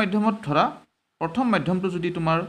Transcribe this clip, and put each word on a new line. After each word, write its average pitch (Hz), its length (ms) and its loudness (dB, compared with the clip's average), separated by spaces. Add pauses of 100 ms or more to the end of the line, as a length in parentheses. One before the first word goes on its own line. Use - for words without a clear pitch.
মাধ্যমত 208 360 0 (100)
ধৰা, 151 180 4 (560)
প্ৰথম 165 340 -2
মাধ্যমটো 180 360 0
যদি 175 200 -2
তোমাৰ 165 280 0 (100)